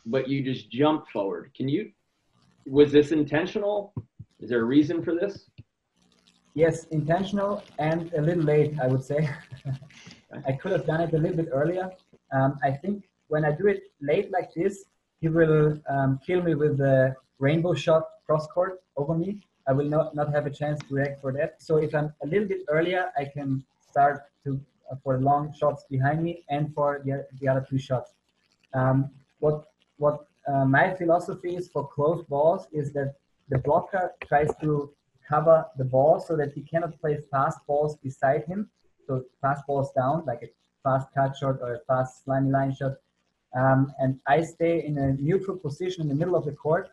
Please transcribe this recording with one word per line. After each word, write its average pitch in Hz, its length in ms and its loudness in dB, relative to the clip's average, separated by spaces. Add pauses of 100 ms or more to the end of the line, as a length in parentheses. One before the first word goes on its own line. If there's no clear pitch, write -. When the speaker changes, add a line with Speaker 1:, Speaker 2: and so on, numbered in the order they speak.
Speaker 1:
but 127 240 -2
you 139 140 -2
just 127 280 -6
jump 147 380 0
forward. 95 460 -6
Can 127 120 -4
you, 190 240 -2 (760)
was 143 240 6
this 147 200 6
intentional? 185 840 -2 (460)
Is 107 100 -14
there 120 120 2
a 113 40 0
reason 151 380 2
for 170 120 -4
this? 196 340 -6 (1040)
Speaker 2:
Yes, 160 320 2
intentional 190 800 -2 (160)
and 165 340 -2
a 147 80 -2
little 165 220 0
late, 147 360 2
I 127 80 0
would 135 160 0
say. 147 260 -2 (580)
<laughs> - 600 -14
I 135 60 -2
could 185 180 -6
have 175 140 -2
done 160 160 -2
it 160 120 -2
a 156 40 0
little 165 200 0
bit 160 140 -4
earlier. 175 380 -2 (440)
Um, - 300 0
I 139 80 2
think 202 340 -6 (240)
when 151 160 0
I 147 60 2
do 180 160 0
it 196 160 0 (180)
late 165 300 0
like 180 220 -4
this, 190 320 -4 (360)
he 160 80 0
will, 156 500 4 (100)
um, 135 360 2
kill 180 160 0
me 165 140 2
with 143 220 0
the 135 380 4 (240)
rainbow 160 340 2
shot 160 300 2 (220)
cross 151 220 0
court 185 340 -2 (160)
over 143 180 -2
me. 196 240 -2 (280)
I 135 60 2
will 147 160 0
not, 151 260 0
not 147 180 -2
have 143 120 0
a 143 40 -4
chance 147 380 -4
to 135 80 -6
react 139 260 -4
for 135 120 -4
that. 147 280 -6
So 156 160 0
if 151 180 0
I'm 151 180 -2 (100)
a 143 40 -8
little 196 200 0
bit 190 200 -4
earlier, 180 500 0
I 143 80 -4
can 139 380 -6 (260)
start 139 340 2 (200)
to, 135 160 -4 (320)
uh, 131 120 -10
for 131 160 0
long 143 340 2
shots 143 360 -2
behind 143 340 0
me 170 260 -6
and 147 240 -2
for 143 320 0
the, 139 200 -4 (140)
the 135 80 -2
other 131 220 0
two 135 80 -2
shots. - 360 -4 (600)
Um, 131 360 2 (300)
what, 151 260 0 (320)
what, 147 300 0 (200)
uh, 139 180 2
my 151 300 4
philosophy 175 600 -2
is 175 120 -8
for 135 200 -6
close 160 360 -2
balls 160 480 2
is 143 220 -4
that 139 220 -4 (340)
the 135 100 0
blocker 165 540 0 (120)
tries 147 240 2 (120)
to 147 300 -2 (360)
cover 156 380 4 (120)
the 131 60 -2
ball 135 360 4
so - 160 -4
that 143 180 -2
he 143 80 -10
cannot 165 380 -6
play 147 180 -2 (120)
fast 143 380 -2
balls 147 300 -2
beside 135 480 -2
him. 196 240 -8 (380)
So - 180 -4 (160)
fast 139 260 -2
balls 139 280 -2
down, 135 300 0
like 120 160 -6
a 120 80 -16 (340)
fast 135 300 0
cut 139 220 0
shot 135 260 -2
or 120 140 -6
a 117 120 -10
fast 131 360 -2
slimy 135 260 0
line 135 240 0
shot. 135 200 -4 (600)
Um, 135 440 4
and 135 280 0
I 147 140 4
stay 165 440 -2
in 147 120 -4
a 139 160 0
neutral 156 440 -2
position 175 440 -6
in 156 60 -2
the 139 80 -2
middle 175 200 0
of 156 100 0
the 147 80 -6
court 165 400 -2